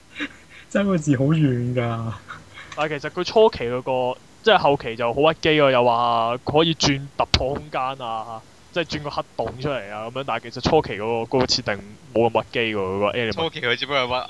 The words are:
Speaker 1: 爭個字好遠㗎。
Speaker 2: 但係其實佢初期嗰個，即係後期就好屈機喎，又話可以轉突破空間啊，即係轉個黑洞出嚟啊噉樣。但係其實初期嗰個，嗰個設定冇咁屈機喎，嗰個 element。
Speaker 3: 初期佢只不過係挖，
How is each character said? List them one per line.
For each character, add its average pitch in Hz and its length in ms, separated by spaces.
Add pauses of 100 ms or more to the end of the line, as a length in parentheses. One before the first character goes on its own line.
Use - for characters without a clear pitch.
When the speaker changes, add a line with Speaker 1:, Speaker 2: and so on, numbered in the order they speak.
(720)
Speaker 1:
爭 202 140
個 190 120
字 151 200
好 127 80
遠 131 500
㗎。 117 380 (600)
Speaker 2:
但 147 140
係 151 100
其 151 80
實 - 40
佢 180 120
初 220 280
期 - 140
嗰 123 160
個， 127 380 (240)
即 220 80
係 190 60
後 147 200
期 117 180
就 120 180
好 151 200
屈 - 80
機 165 80 (120)
喎， 135 100
又 123 140
話 117 580
可 147 200
以 165 120
轉 139 260 (160)
突 123 140
破 135 240
空 151 160
間 147 100 (240)
啊， 113 360 (300)
即 - 100
係 - 40
轉 147 180
個 143 60
黑 151 140 (140)
洞 117 240
出 143 80
嚟 107 220
啊 107 160
噉 120 120
樣。 135 80
但 117 120
係 117 100
其 120 100
實 120 40
初 156 180
期 135 120
嗰 113 320
個， 123 120
嗰 - 20
個 123 60
設 - 160
定 101 220 (300)
冇 117 160
咁 113 120
屈 107 100
機 131 80 (160)
喎， 101 40
嗰 95 200
個 104 120
element。 117 220
Speaker 3:
初 165 160
期 156 120
佢 120 140
只 127 100
不 135 80
過 135 80
係 127 60
挖， 127 220